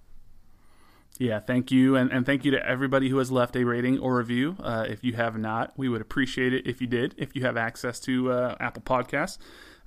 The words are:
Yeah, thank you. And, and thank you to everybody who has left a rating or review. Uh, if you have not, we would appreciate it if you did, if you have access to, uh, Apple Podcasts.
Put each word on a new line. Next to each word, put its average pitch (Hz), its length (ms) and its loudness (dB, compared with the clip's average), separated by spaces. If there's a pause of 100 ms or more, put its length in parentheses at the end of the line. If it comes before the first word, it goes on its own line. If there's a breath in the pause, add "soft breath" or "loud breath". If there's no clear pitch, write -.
(1160 soft breath)
Yeah, 110 220 0
thank 123 320 0
you. 131 260 6
And, 127 140 2
and 127 140 0
thank 139 200 2
you 143 60 2
to - 140 2
everybody 131 440 2
who 131 80 2
has 131 140 2
left 123 260 2
a 123 80 2
rating 120 340 2
or 127 180 0
review. 123 440 0
Uh, 113 260 -2
if - 160 -8
you 120 100 0
have 110 240 -2
not, 110 380 -4
we 135 140 -2
would 117 120 0
appreciate 127 520 0
it 127 120 -2
if 120 140 -4
you 127 80 -4
did, 120 300 0
if - 180 -8
you 120 80 -4
have 120 140 0
access 117 440 -4
to, 127 300 0
uh, 123 280 0
Apple 120 220 -6
Podcasts. 139 560 -2 (500 loud breath)